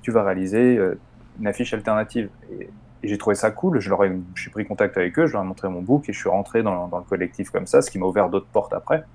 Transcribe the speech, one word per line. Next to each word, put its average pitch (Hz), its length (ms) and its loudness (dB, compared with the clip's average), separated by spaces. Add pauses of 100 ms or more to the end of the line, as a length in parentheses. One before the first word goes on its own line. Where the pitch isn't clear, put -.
tu 120 80 -4
vas 110 120 4
réaliser, 98 540 2
euh, 92 200 2 (440)
une 107 60 -2
affiche 120 260 -4
alternative. 107 560 -2 (300)
Et, - 100 -16 (340)
et 110 60 -6
j'ai 104 80 -2
trouvé 104 180 2
ça 107 160 0
cool, 175 280 0
je 95 100 -6
leur 95 160 4
ai, 95 60 0 (240)
j'ai - 160 -10
pris 107 140 -6
contact 101 300 -2
avec 90 240 0
eux, 165 80 4
je 127 60 -2
leur 104 80 -2
ai 95 40 -4
montré 95 220 -8
mon 90 140 -6
book 135 260 0
et 101 60 -8
je - 60 -10
suis 101 100 -2
rentré 101 340 4
dans, 90 240 -2
dans 87 120 -4
le 90 40 -10
collectif - 460 -4
comme - 180 -2
ça, - 140 6
ce - 100 -2
qui - 80 -8
m'a 92 60 -2
ouvert 95 240 2
d'autres 95 160 -2
portes - 280 -2
après. 156 300 -2 (120)